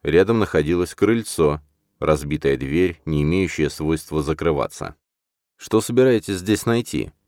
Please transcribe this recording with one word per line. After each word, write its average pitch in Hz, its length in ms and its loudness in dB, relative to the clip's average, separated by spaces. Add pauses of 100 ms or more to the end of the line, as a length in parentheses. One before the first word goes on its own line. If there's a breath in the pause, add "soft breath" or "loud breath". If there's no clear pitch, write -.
Рядом 95 360 4
находилось 87 560 0
крыльцо, 90 680 0 (380)
разбитая 73 580 0
дверь, 82 480 -2
не 76 180 -2
имеющая 80 460 0
свойства 78 540 -4
закрываться. 76 720 -4 (640)
«Что - 240 0
собираетесь 120 560 2
здесь 95 300 -2
найти?» — 113 460 -2 (160)